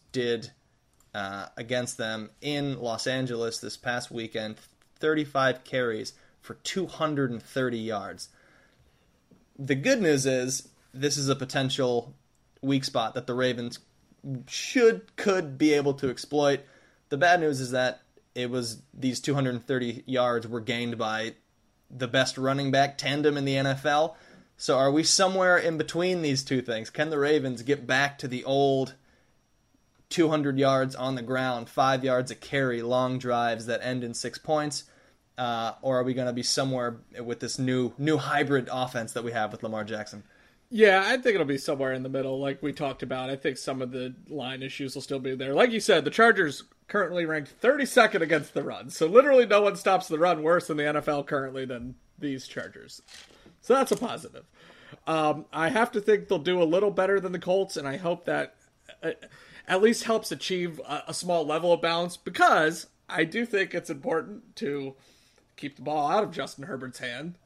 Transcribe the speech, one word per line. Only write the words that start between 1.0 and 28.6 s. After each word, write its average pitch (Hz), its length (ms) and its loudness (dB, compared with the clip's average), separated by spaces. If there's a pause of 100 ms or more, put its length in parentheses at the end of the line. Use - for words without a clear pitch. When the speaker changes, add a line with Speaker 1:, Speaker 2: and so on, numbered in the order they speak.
Speaker 1:
uh, 98 420 -8
against 123 420 -6
them 110 320 -6 (120)
in 143 380 -4
Los 117 280 -4
Angeles 120 500 -4
this 110 200 -12
past 123 340 -6
weekend, 110 460 -8 (420)
thirty-five 139 640 0
carries 120 500 -4 (280)
for - 140 -16
two - 320 -6
hundred 143 440 -2
and 113 100 -8
thirty 127 360 -4
yards. 101 520 -8 (1300)
The 139 180 -2
good 233 260 2
news 143 240 4
is 127 420 -2 (260)
this 143 240 -2
is 139 120 0
a 135 60 2
potential 131 800 -2 (480)
weak 135 220 2
spot 110 300 -2
that - 140 -8
the 123 60 -2
Ravens 120 460 -2 (680)
should, - 680 2
could 175 420 0
be 151 160 4
able 143 220 4
to 139 140 -2
exploit. 139 520 0 (480)
The 143 80 -2
bad 175 220 6
news 147 200 0
is 127 120 -6
that 127 300 0 (340)
it 123 140 -4
was, 120 320 -4 (120)
these 131 260 -4
two 139 160 -2
hundred 127 320 -2
thirty 123 380 -2
yards 123 420 0
were 117 140 -6
gained 117 360 -4
by 110 380 -4 (540)
the 127 180 -6
best 131 300 0
running 135 340 0
back 139 260 4
tandem 147 400 2
in 139 80 -2
the 135 120 0
N 135 100 2
F 135 180 0
L. 151 320 2 (380)
So 139 220 2
are 135 140 4
we 156 120 4
somewhere 185 540 4
in 160 200 0
between 175 440 -2
these 139 220 0
two 131 180 0
things? 113 280 -6
Can 151 200 -2
the 151 100 -2
Ravens 135 440 2
get 123 220 -2
back 139 340 0
to 143 80 -8
the 123 180 -8
old 135 480 2 (1160)